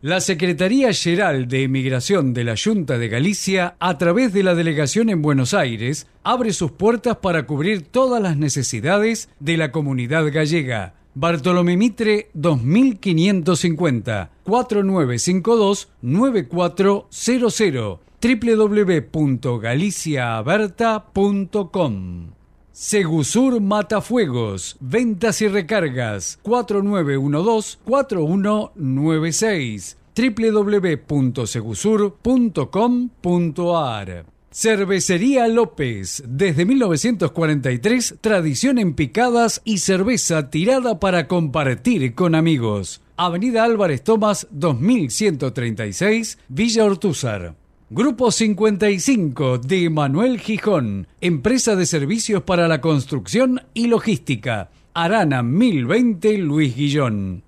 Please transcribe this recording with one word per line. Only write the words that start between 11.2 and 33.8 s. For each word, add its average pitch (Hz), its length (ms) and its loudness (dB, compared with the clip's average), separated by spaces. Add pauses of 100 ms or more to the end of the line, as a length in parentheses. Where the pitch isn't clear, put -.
Mitre, 214 560 0
dos 147 300 0
mil 208 360 2
quinientos 175 600 2
cincuenta, 123 720 -2 (120)
cuatro 220 400 0
nueve 160 360 0
cinco 185 380 0
dos, 202 340 0 (100)
nueve 185 480 0
cuatro 190 640 0
cero 240 400 0
cero, 123 500 -2 (200)
triple 233 360 2
W 202 460 2
punto 135 560 -2
galicia 127 800 -2
aberta 214 720 -2
punto 196 580 -2
com. 92 600 -4 (420)
Segusur 208 880 0
Matafuegos, 190 1200 -2
ventas 214 640 -2
y 214 60 2
recargas, 147 920 -4
cuatro 214 420 -2
nueve 170 360 0
uno 143 240 0
dos, 220 420 -2
cuatro 226 400 0
uno 196 500 0
nueve 156 580 0
seis, 143 640 -4 (160)
triple 226 360 0
W 202 460 2
punto 131 500 -2
segusur 196 760 -2
punto 233 480 0
com 240 400 0 (100)
punto 175 560 0
ar. 101 480 -4 (260)